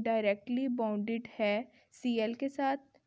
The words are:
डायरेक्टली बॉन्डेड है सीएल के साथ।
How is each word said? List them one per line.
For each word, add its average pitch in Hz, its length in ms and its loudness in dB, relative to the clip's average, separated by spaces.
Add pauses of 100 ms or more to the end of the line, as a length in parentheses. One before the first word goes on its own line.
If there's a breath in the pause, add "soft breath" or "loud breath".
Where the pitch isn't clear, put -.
डायरेक्टली 226 640 0 (100)
बॉन्डेड 220 520 -2 (100)
है 214 300 0 (260 soft breath)
सीएल 233 400 0
के 269 140 -2
साथ। 277 280 0 (300)